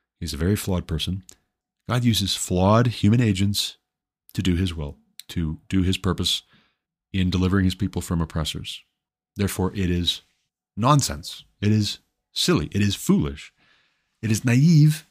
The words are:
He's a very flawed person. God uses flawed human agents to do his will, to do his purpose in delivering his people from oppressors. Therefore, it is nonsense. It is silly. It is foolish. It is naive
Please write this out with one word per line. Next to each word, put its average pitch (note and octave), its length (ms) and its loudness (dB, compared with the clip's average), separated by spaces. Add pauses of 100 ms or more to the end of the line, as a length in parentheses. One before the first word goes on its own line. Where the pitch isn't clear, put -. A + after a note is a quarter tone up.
(200)
He's D#2 140 -8
a C#2+ 40 -8
very F2+ 180 2
flawed F#2 320 -4
person. F2 360 -4 (640)
God A#2+ 160 -2
uses G2+ 320 2
flawed G2+ 520 2
human A2 340 2
agents G2+ 560 -2 (560)
to - 80 -4
do F2+ 140 2
his F2 180 -2
will, D2 240 -10 (300)
to D#2+ 320 -6 (100)
do F#2+ 140 2
his F2+ 140 0
purpose F2+ 440 -2 (720)
in F#2 160 0
delivering F#2 360 2
his F#2 100 0
people F#2 260 -4
from E2+ 180 -4
oppressors. - 640 -6 (540)
Therefore, F#2+ 400 -2
it F#2 160 -2
is F2 320 -2 (520)
nonsense. B2+ 680 0 (160)
It G#2 120 2
is G#2+ 280 0 (340)
silly. B2 380 0
It - 100 -2
is D3+ 140 0
foolish. D2+ 580 -2 (680)
It A2 80 -2
is G#2 120 0
naive D3+ 680 4